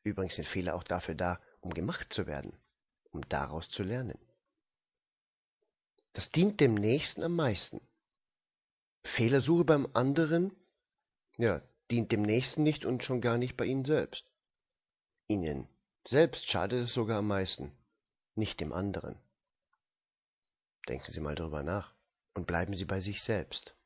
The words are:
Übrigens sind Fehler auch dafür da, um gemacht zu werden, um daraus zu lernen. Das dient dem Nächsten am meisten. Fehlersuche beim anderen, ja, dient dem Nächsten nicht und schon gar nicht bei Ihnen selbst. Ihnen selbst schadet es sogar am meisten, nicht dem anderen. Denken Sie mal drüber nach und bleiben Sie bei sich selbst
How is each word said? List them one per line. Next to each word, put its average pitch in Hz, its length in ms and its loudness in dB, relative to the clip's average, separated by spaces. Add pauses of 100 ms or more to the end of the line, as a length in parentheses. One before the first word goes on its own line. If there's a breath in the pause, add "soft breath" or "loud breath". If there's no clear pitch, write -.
Übrigens 95 320 -4
sind 78 120 -6
Fehler 87 280 -2
auch 87 80 -6
dafür 87 320 -4
da, 87 260 -2 (180 soft breath)
um 90 140 -8
gemacht 90 400 -4
zu 98 140 -2
werden, 65 260 -8 (580)
um 76 160 -8
daraus 78 420 -4
zu - 140 -6
lernen. 110 340 -6 (2000)
Das - 160 -8
dient 202 300 2
dem 123 160 6
Nächsten 113 480 2
am 170 120 0
meisten. 135 460 0 (1200)
Fehlersuche 139 640 4
beim 143 280 6
anderen, 156 640 2 (800)
ja, 104 240 2 (280)
dient 117 220 0
dem 107 100 4
Nächsten 117 420 2
nicht 151 220 2
und 120 180 0
schon 127 160 -2
gar 117 180 2
nicht 123 200 -2
bei 120 80 -2
Ihnen 131 180 0
selbst. 135 420 0 (1000)
Ihnen 78 400 -2 (400)
selbst - 420 2
schadet 101 340 0
es 120 100 -4
sogar 110 260 0
am 104 80 0
meisten, 95 440 -2 (640)
nicht 107 240 -2
dem 76 140 -4
anderen. 92 440 -4 (1700)
Denken - 240 -6
Sie - 80 -4
mal 73 160 -4
drüber 76 280 -6
nach 92 300 -4 (400)
und 87 140 -6
bleiben 87 280 -2
Sie 92 100 -4
bei 95 160 -2
sich 98 220 -2
selbst - 520 -4 (100)